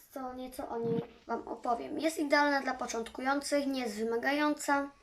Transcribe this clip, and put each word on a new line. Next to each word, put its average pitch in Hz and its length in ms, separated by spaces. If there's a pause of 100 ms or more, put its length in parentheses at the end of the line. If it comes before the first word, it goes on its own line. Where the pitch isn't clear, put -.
(100)
co 254 240
nieco 254 340
o 233 100
niej 233 220 (260)
wam - 220
opowiem. 254 500
Jest 311 200
idealna 294 420
dla 262 140
początkujących, 262 920
nie 269 140
jest 220 160
wymagająca. 277 920 (120)